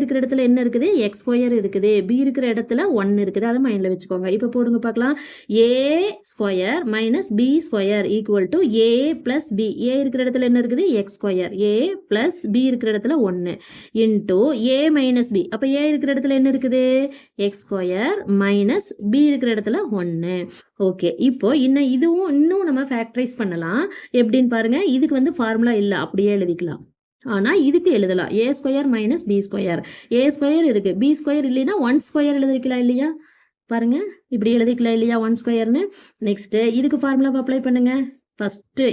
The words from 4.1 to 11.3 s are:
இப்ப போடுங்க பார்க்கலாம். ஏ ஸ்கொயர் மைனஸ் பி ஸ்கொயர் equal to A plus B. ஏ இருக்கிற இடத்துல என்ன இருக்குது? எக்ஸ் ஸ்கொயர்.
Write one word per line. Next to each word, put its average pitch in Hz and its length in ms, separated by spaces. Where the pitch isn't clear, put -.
இப்ப 240 180
போடுங்க 233 320
பார்க்கலாம். 247 280
ஏ 233 100
ஸ்கொயர் 202 500
மைனஸ் 226 360
பி 262 80
ஸ்கொயர் 202 500
equal 208 280
to 381 60
A - 20
plus 302 180
B. 214 100
ஏ 262 120
இருக்கிற 254 240
இடத்துல 247 260
என்ன 247 120
இருக்குது? 254 220
எக்ஸ் - 180
ஸ்கொயர். 190 340